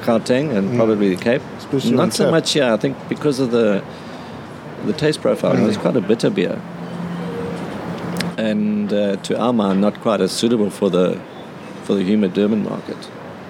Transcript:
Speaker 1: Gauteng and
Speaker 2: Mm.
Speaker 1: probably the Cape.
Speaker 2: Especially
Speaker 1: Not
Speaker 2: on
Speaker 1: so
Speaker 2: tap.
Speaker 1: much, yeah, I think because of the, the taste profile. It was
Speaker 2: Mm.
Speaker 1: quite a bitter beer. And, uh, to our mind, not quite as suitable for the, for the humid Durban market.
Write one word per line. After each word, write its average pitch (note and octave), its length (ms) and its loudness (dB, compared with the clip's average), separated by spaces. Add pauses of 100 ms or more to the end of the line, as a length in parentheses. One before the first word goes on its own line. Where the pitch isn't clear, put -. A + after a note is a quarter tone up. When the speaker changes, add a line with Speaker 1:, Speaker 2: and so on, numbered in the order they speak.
Speaker 1:
Gauteng B2+ 520 2
and G2 140 0
Speaker 2:
Mm. B2 60 -2
Speaker 1:
probably G#2 400 4
the F2+ 80 -6
Cape. A#2 180 2 (160)
Speaker 2:
Especially B2 360 0
Speaker 1:
Not C3+ 100 4
Speaker 2:
on F#3 80 2
Speaker 1:
so - 140 2
Speaker 2:
tap. B2 60 4
Speaker 1:
much, D#3+ 240 2
yeah, A#2 200 4
I - 20 2
think C3+ 180 0 (140)
because C3 300 0
of C3 100 2
the, A2 340 4 (1040)
the G#2+ 80 0
taste D3+ 300 0
profile. G#2 340 2
It - 80 4
was A2 120 2
Speaker 2:
Mm. - 40 -6
Speaker 1:
quite - 140 2
a A#2 60 2
bitter A2+ 280 2
beer. F#2+ 320 0 (1800)
And, G#2+ 540 0
uh, G2+ 320 2
to G#2+ 160 -2
our A#2+ 140 2
mind, G2 280 4
not G#2 200 0
quite G#2+ 200 2
as F#2 100 2
suitable A2+ 380 2
for G2 200 0
the, F2+ 300 2 (640)
for - 120 0
the G2 80 2
humid G2 300 2
Durban G#2 300 2
market. G2 340 -6 (520)